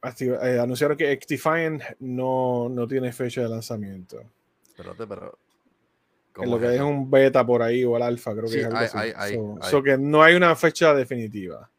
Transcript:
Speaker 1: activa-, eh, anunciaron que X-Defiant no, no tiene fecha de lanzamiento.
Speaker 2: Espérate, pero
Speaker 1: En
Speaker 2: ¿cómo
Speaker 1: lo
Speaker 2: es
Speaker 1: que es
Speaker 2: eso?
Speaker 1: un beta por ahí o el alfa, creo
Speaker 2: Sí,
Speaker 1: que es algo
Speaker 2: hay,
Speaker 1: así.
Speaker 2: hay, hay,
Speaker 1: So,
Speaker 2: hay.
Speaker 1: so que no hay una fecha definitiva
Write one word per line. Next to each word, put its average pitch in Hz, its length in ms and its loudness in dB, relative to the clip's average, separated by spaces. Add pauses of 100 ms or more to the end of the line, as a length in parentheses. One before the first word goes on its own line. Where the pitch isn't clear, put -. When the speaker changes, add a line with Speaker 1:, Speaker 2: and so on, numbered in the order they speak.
Speaker 1:
activa-, 123 420 -4
eh, 123 160 0
anunciaron 127 380 0
que 143 160 0
X-Defiant 156 680 -2 (180)
no, 127 680 -2
no 123 200 -6
tiene 127 240 -4
fecha 123 300 -6
de 117 80 -2
lanzamiento. 104 680 -10 (480)
Speaker 2:
Espérate, 90 380 -16
pero 95 200 -14
Speaker 1:
En - 1040 -20
Speaker 2:
¿cómo 120 200 -6
Speaker 1:
lo 120 40 0
Speaker 2:
es 113 60 0
Speaker 1:
que 120 60 2
es 123 120 2
Speaker 2:
eso? 139 80 0
Speaker 1:
un 139 220 -2
beta 135 360 6
por 120 160 2
ahí 120 220 0
o 120 120 2
el 120 60 0
alfa, 120 300 -4
creo 110 160 -6
Speaker 2:
Sí, 113 60 -6
Speaker 1:
que 113 60 0
es 117 60 -2
algo 113 120 -4
Speaker 2:
hay, 117 80 0
Speaker 1:
así. 110 120 -6
Speaker 2:
hay, 110 180 -4
hay, 101 180 -6
Speaker 1:
So, 107 260 -8
Speaker 2:
hay. - 100 -6
Speaker 1:
so 143 120 4
que 135 160 4
no 147 240 6
hay 165 120 10
una 175 220 4
fecha 160 380 4
definitiva 107 840 -6